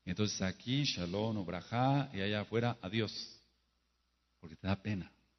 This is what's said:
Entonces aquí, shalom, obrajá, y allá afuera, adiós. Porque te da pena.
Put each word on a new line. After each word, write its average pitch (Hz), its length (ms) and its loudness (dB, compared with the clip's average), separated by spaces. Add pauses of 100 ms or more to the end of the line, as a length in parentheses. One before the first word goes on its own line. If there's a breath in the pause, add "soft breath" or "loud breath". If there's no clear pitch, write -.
Entonces 98 360 0
aquí, 120 440 0
shalom, 104 520 0
obrajá, 113 760 2
y 98 80 -2
allá 104 200 0
afuera, 117 400 0
adiós. 104 540 -2 (1040)
Porque 80 160 -16
te - 120 -4
da 98 140 2
pena. 101 300 -4 (280)